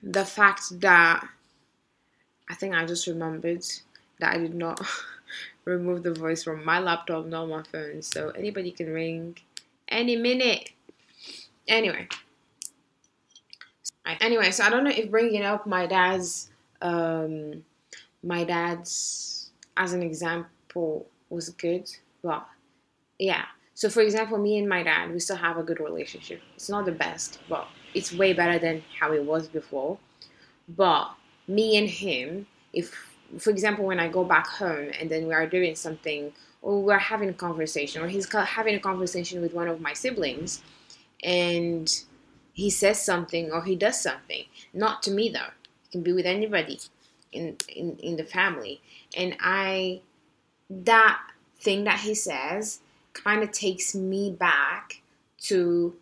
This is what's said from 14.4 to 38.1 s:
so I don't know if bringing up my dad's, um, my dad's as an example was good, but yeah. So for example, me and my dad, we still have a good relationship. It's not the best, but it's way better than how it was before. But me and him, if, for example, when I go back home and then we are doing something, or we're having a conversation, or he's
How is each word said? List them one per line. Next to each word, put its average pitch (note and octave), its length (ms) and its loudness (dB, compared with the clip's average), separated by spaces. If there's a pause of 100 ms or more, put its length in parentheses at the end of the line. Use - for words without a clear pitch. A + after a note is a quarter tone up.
so F#3+ 140 2
I G#3 40 8
don't A#3+ 160 4
know C#4+ 60 4
if A3 200 0
bringing A3 320 4
up G#3 240 -2
my F#3 200 0
dad's, F#3 640 2 (320)
um, D#3+ 840 -2 (580)
my F3 220 -2
dad's - 1080 -4 (280)
as F3+ 160 0
an F3+ 80 0
example E3+ 1040 -4 (240)
was E3 180 -8
good, F3 420 -4 (320)
but D#3+ 240 -4 (720)
yeah. F#3 280 0 (300)
So G#3+ 140 2
for A3+ 120 6
example, G#3+ 360 2
me G#3 200 2
and G#3 100 0
my F3+ 140 2
dad, E3+ 280 2
we F3 80 -4
still F3+ 180 -4
have E3+ 220 0
a E3 40 -2
good E3 180 -4
relationship. E3 600 -8 (140)
It's - 140 -14
not G3+ 160 -2
the F3+ 80 -2
best, D#3+ 560 -6
but D#3+ 180 -4 (260)
it's - 200 -4
way F#3 200 4
better E3+ 260 2
than E3 240 -2 (180)
how D#3 120 2
it D3+ 120 2
was D#3 240 -2
before. D3+ 500 -6 (720)
But E3+ 420 4 (380)
me G#3+ 280 4
and G#3 120 4
him, E3+ 580 -4 (260)
if, E3+ 220 -4 (440)
for G#3+ 120 2
example, G#3 340 2
when F#3 140 0
I E3+ 100 2
go F3+ 140 2
back E3+ 240 6
home D3+ 440 -4 (100)
and D#3+ 100 -4
then D#3+ 160 -2
we D#3+ 80 -2
are D#3+ 120 2
doing F3 280 2
something, D3+ 580 -6 (300)
or G3+ 180 2
we're G3 180 6
having G#3 300 0
a F3+ 60 -4
conversation, D#3+ 680 -4
or E3 40 -2
he's F#3+ 200 -2